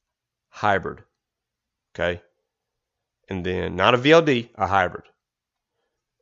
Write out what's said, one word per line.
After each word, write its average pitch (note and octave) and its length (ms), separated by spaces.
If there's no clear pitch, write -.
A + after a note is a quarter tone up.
hybrid. E2+ 520
Okay? F2 300
And F#2 160
then, F2+ 300
not G2 200
a - 20
V C3 160
L E3 100
D, B2+ 320
a F#2+ 140
hybrid. F#2 380